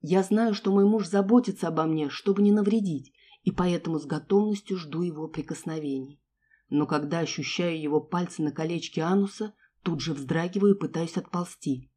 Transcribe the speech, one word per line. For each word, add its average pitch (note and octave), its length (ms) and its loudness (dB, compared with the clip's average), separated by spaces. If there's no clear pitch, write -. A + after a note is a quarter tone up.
Я F#3 220 2
знаю, G#3+ 300 2
что G3+ 180 -2
мой G3 140 6
муж G#3 220 2
заботится G3 600 2
обо D#3+ 180 0
мне, D#3 240 0
чтобы G3 320 0
не G#3 100 6
навредить, G3+ 600 0
и - 80 0
поэтому F3 480 0
с D3 60 -12
готовностью G3 720 0
жду D#3+ 240 -6
его D#3+ 260 -4
прикосновений. D3+ 960 -8
Но D3 160 2
когда D3+ 340 -2
ощущаю E3 600 -4
его D3+ 200 0
пальцы E3+ 420 -4
на D3+ 100 -2
колечке D#3+ 500 -4
ануса, G3 520 0
тут E3 180 -2
же D#3 120 -4
вздрагиваю F3 640 2
и G3 40 -12
пытаюсь E3 380 -4
отползти. F3 800 -6